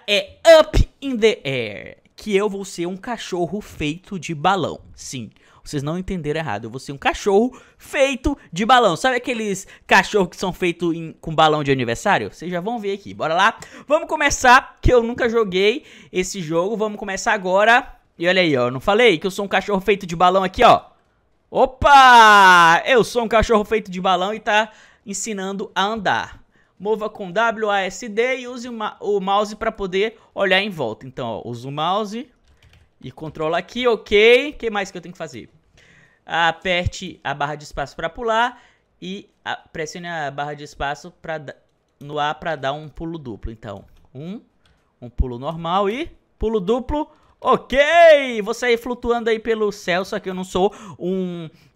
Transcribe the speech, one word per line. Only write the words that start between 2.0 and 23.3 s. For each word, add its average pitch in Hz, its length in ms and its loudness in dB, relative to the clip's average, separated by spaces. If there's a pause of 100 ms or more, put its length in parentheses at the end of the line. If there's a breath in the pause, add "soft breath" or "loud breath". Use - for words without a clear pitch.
que 208 220 -4
eu 202 140 0
vou 196 160 -10
ser - 180 -8
um 185 140 -8
cachorro 190 640 -8
feito 165 560 -8
de 170 160 -10
balão. 151 460 -2 (140)
Sim, 117 360 -12 (340 soft breath)
vocês 147 180 -8
não 156 140 -6
entenderam 170 440 -6
errado, 113 240 -6
eu 113 60 -12
vou 123 100 -14
ser - 120 -14
um 139 60 -14
cachorro 233 600 0 (200 loud breath)
feito 269 580 -2 (160 loud breath)
de 190 140 -4
balão. 240 280 4
Sabe 262 220 -2
aqueles 220 500 -6 (200 loud breath)
cachorros 196 420 2
que - 80 -20
são 190 160 -4
feitos 175 420 -2
em, 165 240 -10
com 160 160 -10
balão 151 300 4
de 139 80 2
aniversário? 123 580 -2
Vocês 165 200 -14
já 180 100 -6
vão 226 180 -6
ver 202 140 -6
aqui, 202 220 -12
bora 127 180 -4
lá. 196 260 2 (280 loud breath)
Vamos 330 220 0
começar, 269 720 2
que - 100 4
eu 247 100 6
nunca 233 280 -2
joguei 214 540 0 (280 loud breath)
esse 185 300 -6
jogo, 170 340 -2
vamos 208 220 -4
começar 202 340 -4
agora. 214 640 2 (220)
E 170 100 -2
olha 185 140 2
aí, 160 140 0
ó, 123 140 2
não 131 80 -6
falei 208 400 4
que 151 80 -8
eu 185 40 -6
sou 202 160 -8
um - 20 -10
cachorro 196 320 -2
feito 202 260 -2
de 170 80 -10
balão 185 300 2
aqui, 185 180 -2
ó. 185 220 6 (640)
Opa! 214 1300 8
Eu 247 180 4
sou 233 220 -2
um 214 40 -4
cachorro 214 360 2